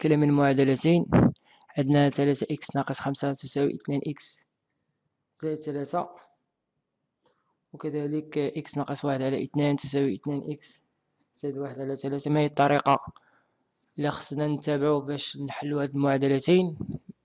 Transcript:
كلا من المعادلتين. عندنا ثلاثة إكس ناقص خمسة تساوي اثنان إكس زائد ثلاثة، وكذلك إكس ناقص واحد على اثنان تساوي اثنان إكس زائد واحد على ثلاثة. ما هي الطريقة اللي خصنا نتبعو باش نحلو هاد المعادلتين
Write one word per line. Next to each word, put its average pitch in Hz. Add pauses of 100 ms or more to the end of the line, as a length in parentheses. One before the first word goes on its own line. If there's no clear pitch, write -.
كلا 156
من 147
المعادلتين. 139 (720)
عندنا 143
ثلاثة 143
إكس -
ناقص 139
خمسة 143
تساوي 139
اثنان 143
إكس - (960)
زائد 156
ثلاثة، 143 (1600)
وكذلك 151
إكس 147
ناقص 143
واحد 135
على 135
اثنان 143
تساوي 139
اثنان 143
إكس - (500)
زائد 139
واحد 135
على 135
ثلاثة. 139
ما 151
هي 147
الطريقة 143 (1000)
اللي 147
خصنا 147
نتبعو 147
باش 139
نحلو 143
هاد 139
المعادلتين 139 (480)